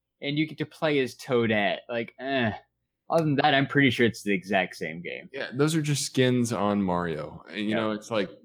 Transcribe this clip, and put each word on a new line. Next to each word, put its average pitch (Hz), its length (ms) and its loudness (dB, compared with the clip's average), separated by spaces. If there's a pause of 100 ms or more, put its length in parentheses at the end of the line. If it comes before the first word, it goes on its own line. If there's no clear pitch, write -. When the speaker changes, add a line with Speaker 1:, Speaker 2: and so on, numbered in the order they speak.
(220)
Speaker 1:
and 143 160 -4
you 156 100 0
get 151 120 -14
to 147 60 -4
play 147 340 -2
as 120 160 -2
Toadette. 110 640 0 (100)
Like, 117 300 -6
eh. 127 320 -2 (580)
Other 165 140 2
than 147 140 2
that, 143 180 4
I'm 135 100 4
pretty 139 240 4
sure 120 160 2
it's - 160 0
the 101 120 0
exact 92 420 0
same 82 260 -8
game. 69 320 -12
Speaker 2:
Yeah, 131 180 -8
those 147 240 2
are 160 60 0
just 147 240 0
skins 123 480 2
on 101 280 2
Mario. 85 680 -2
And, 85 80 -10
you 104 120 -2
Speaker 1:
Yeah. 110 80 0
Speaker 2:
know, 110 140 0
it's 104 200 -8
like, 104 180 0 (140)